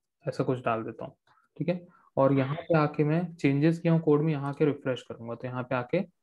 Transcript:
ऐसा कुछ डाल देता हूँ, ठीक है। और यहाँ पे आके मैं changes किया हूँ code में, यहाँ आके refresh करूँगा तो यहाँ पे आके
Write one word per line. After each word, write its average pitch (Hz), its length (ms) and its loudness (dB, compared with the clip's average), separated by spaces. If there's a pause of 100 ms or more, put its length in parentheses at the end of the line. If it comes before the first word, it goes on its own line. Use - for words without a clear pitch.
(240)
ऐसा 143 200 -4
कुछ 127 160 -2
डाल 113 220 -2
देता 113 220 -10
हूँ, - 100 -16 (420)
ठीक - 120 -4
है। 175 180 -4 (300)
और 135 160 4
यहाँ 135 260 0
पे - 200 0
आके 147 260 2
मैं 156 160 2 (140)
changes 147 440 2
किया 165 140 2
हूँ 160 100 4
code 147 200 4
में, 160 100 0
यहाँ 139 160 -4
आके 139 160 0
refresh 135 380 -2
करूँगा 117 320 -12
तो 120 120 -12
यहाँ 127 160 -6
पे 123 120 -4
आके 127 280 -2 (200)